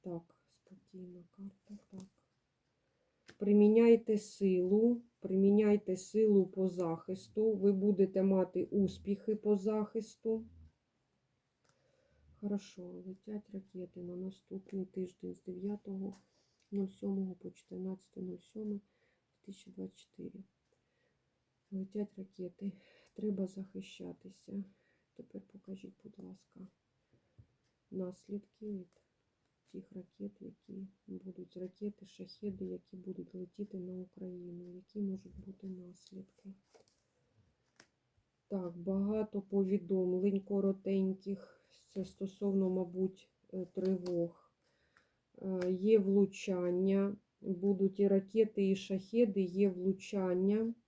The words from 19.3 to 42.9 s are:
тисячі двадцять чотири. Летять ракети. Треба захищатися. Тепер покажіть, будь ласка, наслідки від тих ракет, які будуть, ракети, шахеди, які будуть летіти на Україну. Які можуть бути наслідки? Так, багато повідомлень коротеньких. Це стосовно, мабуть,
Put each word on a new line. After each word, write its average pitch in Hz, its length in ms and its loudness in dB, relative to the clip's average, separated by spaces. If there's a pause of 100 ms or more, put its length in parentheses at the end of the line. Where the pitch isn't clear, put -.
тисячі 196 300 -18
двадцять 190 280 -12
чотири. - 420 -16 (1300)
Летять 196 480 -8
ракети. 190 540 -10 (420)
Треба 196 320 2
захищатися. 190 1160 -10 (520)
Тепер - 260 -14 (100)
покажіть, 196 420 -16 (100)
будь 208 140 -20
ласка, 185 420 -20 (1300)
наслідки 190 760 -10
від 190 220 -10 (840)
тих 190 200 -16
ракет, 202 480 -14
які - 480 -16 (180)
будуть, 185 500 -14
ракети, 196 500 -10
шахеди, 190 580 -12
які 180 320 -10
будуть 180 380 -12
летіти 185 440 -10
на 180 140 -10
Україну. 180 840 -14
Які 190 260 -12
можуть 190 360 -6 (100)
бути 190 200 -16
наслідки? 190 840 -16 (2000)
Так, 180 280 -4
багато 196 640 -2
повідомлень 190 1000 2
коротеньких. 196 1120 -2 (320)
Це 185 180 -6
стосовно, 196 680 0
мабуть, 185 600 -2 (240)